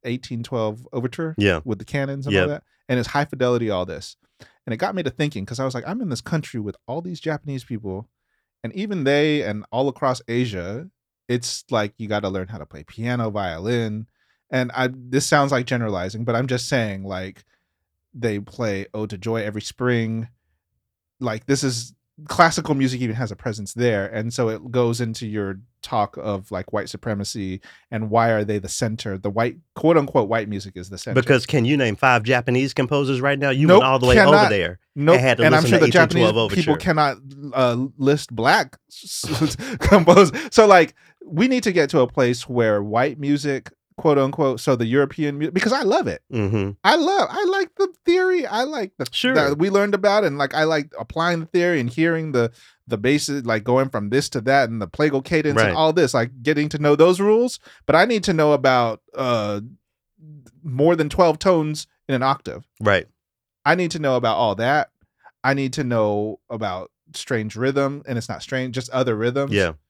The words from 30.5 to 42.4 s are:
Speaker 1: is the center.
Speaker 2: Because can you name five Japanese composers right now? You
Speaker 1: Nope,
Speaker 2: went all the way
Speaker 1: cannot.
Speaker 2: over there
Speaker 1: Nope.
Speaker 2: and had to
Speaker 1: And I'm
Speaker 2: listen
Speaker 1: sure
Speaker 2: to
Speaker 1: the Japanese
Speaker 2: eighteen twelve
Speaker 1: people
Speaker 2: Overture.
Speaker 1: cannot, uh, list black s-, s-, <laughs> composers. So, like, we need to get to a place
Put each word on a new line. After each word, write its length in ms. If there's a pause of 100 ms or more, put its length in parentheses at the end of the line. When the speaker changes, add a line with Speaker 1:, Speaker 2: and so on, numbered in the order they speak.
Speaker 1:
is 140
the 80
center. 220
Speaker 2:
Because 260
can 180
you 120
name 200
five 260
Japanese 520
composers 460
right 180
now? 120
You 160
Speaker 1:
Nope, 140
Speaker 2:
went 100
all 80
the 80
way 80
Speaker 1:
cannot. 200
Speaker 2:
over 160
there 280 (160)
Speaker 1:
Nope. 220
Speaker 2:
and 80
had 140
to 80
Speaker 1:
And 100
I'm 60
Speaker 2:
listen 80
Speaker 1:
sure 100
Speaker 2:
to 60
Speaker 1:
the 40
Japanese 360
Speaker 2:
eighteen 80
twelve 180
Speaker 1:
people 220
Speaker 2:
Overture. 100
Speaker 1:
cannot, 320 (380)
uh, 320 (120)
list 380
black 400 (120)
s-, 360 (180)
s-, 140
<laughs> 240
composers. 580 (160)
So, 140
like, 260 (320)
we 220
need 160
to 80
get 180
to 100
a 60
place 420